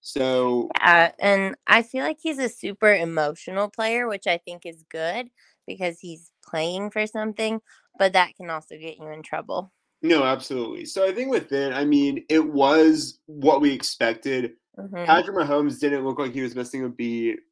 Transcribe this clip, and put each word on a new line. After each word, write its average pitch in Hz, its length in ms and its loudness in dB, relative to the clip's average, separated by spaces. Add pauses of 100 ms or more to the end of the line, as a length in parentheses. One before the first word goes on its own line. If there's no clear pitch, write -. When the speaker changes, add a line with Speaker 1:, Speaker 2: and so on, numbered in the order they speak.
Speaker 1:
So 127 680 0 (120)
Speaker 2:
Yeah, 170 400 6
and 196 340 2 (140)
I 226 140 6
feel 254 220 -6
like 302 160 -4
he's 311 180 -6
a 254 100 -2
super 208 440 0
emotional 170 760 -2
player, 233 380 -4
which 202 180 -6
I 170 120 0
think 175 280 -14
is 165 240 -16
good 180 380 -6 (380)
because 185 340 -8
he's 165 320 -18 (120)
playing 180 460 -6
for 214 160 -4
something, 220 540 -6 (380)
but 196 160 2
that 180 200 2
can 175 160 -14
also 156 260 -12
get 160 220 -14
you 156 100 -16
in 156 140 -14
trouble. 160 500 -8 (300)
Speaker 1:
No, 156 220 4
absolutely. 127 640 -4
So 190 200 0
I 185 80 -2
think 254 160 -4
with 220 220 -2
it, 139 200 -2
I 139 120 -2
mean, 143 440 2
it 156 160 4
was 151 840 4
what 147 340 2
we 147 120 4
expected. 120 840 -4 (220)
Speaker 2:
Mm-hmm. 190 280 -10
Speaker 1:
Patrick 170 320 2
Mahomes 147 420 0
didn't 143 260 0
look 135 140 -4
like 135 140 -4
he 135 100 -6
was 123 140 -6
missing 127 280 -6
a 127 40 -4
beat 117 500 -4 (140)